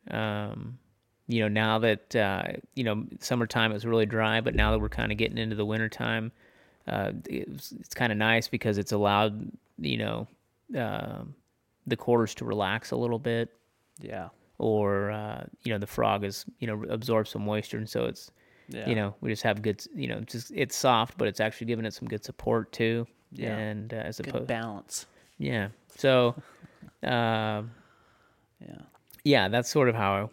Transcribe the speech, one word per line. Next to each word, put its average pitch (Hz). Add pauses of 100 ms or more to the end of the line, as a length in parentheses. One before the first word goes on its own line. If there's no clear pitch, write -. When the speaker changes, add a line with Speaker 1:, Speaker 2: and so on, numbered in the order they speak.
Speaker 1:
um, 110 (480)
you 117
know, 107
now 110
that, 110
uh, 98 (320)
you 131
know, 107 (140)
summertime 117
it 107
was 107
really 113
dry, 110
but 113
now 107
that 110
we're 107
kinda 110
getting 110
into 110
the 104
wintertime, 113 (560)
uh, 101 (180)
it -
was, -
it's -
kinda 117
nice 110
because 107
it's 101
allowed, 104 (260)
you 143
know, 110 (480)
um, 107 (500)
the 120
quarters 117
to 120
relax 104
a 123
little 120
bit. 117 (440)
Speaker 2:
Yeah. 92 (280)
Speaker 1:
Or, 104
uh, 107 (180)
you 117
know, 104
the 101
frog 104
has, 98 (140)
you 120
know, 107
absorbed 110
some 104
moisture, 107
and 110
so 120
it's, - (360)
Speaker 2:
Yeah. -
Speaker 1:
you 117
know, 101
we 120
just 107
have 107
good 107
s-, -
you 143
know, 113
just, 117
it's 143
soft, 117
but 113
it's 98
actually 110
giving 113
it 104
some -
good 107
support -
too. 117 (240)
Speaker 2:
Yeah. 110
Speaker 1:
And, 107
uh, 113
as 110
Speaker 2:
Good -
Speaker 1:
opposed 127
Speaker 2:
balance. 113 (320)
Speaker 1:
Yeah. 123 (260)
So, 127 (360)
Speaker 2:
<laughs> -
Speaker 1:
um, 113 (880)
Speaker 2:
Yeah. - (420)
Speaker 1:
Yeah, 123
that's 120
sort 131
of 113
how 98